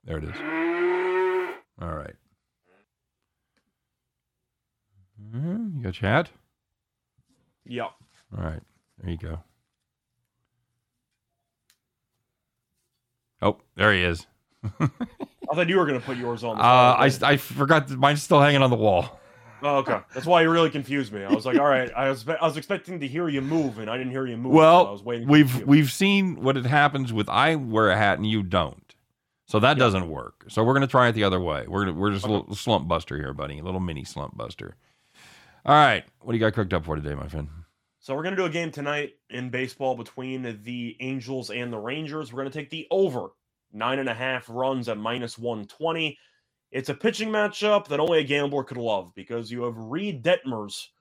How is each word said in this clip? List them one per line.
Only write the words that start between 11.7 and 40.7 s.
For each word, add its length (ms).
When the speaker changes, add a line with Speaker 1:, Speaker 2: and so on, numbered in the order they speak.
Speaker 1:
Oh, 140
there 180
he 100
is. 220
<laughs> 160
Speaker 2:
I 760
thought 140
you 80
were 80
gonna 140
put 180
yours 260
on. 160
Speaker 1:
Uh, 380
I, 120
Speaker 2:
That's 120
why 100
Speaker 1:
I 60
forgot 500
that 120
mine's 240
still 180
hanging 200
on 80
the 60
wall. 440
Speaker 2:
Oh, 140
okay. 220
That's 120
why 160
you 80
really 220
confused 420
me. 100
I 80
was 140
like, 140
"All 80
right." 280
I 140
was, 180
I 180
was 120
expecting 420
to 80
hear 220
you 120
move, 380
and 100
I 80
didn't 140
hear 160
you 100
move, 160
Speaker 1:
Well, 320
Speaker 2:
so 40
I 20
was 120
waiting 240
for 40
Speaker 1:
we've, 280
Speaker 2:
you. 60
Speaker 1:
we've 260
seen 500
what 160
it 80
happens 480
with 160
I 260
wear 360
a 60
hat 200
and 100
you 160
don't. 480
So 80
that 120
Speaker 2:
Yep. 80
Speaker 1:
doesn't 300
work. 380
So 160
we're 100
gonna 140
try 220
it 20
the 140
other 160
way. 260
We're 160
gonna, 140
we're 140
just 120
Speaker 2:
Okay. 100
Speaker 1:
a 40
little 180
slump 320
buster 300
here, 160
buddy. 260
A 40
little 180
mini 240
slump 320
buster. 400
All 100
right. 300
What 100
do 60
you 20
got 140
cooked 200
up 120
for 100
today, 200
my 120
friend? 220
Speaker 2:
So 160
we're 80
gonna 140
do 80
a 40
game 220
tonight 460
in 200
baseball 480
between 640
the 380